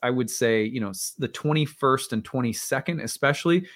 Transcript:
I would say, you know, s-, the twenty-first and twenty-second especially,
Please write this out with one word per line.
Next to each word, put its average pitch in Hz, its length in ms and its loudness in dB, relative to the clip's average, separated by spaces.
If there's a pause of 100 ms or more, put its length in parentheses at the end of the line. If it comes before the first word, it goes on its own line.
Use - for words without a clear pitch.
I 123 80 0
would 127 180 0
say, 113 360 2
you 117 180 -2
know, 101 80 -2
s-, - 300 -8
the 127 80 -2
twenty-first 139 840 0
and 110 120 -2
twenty-second 135 760 -2
especially, 170 760 0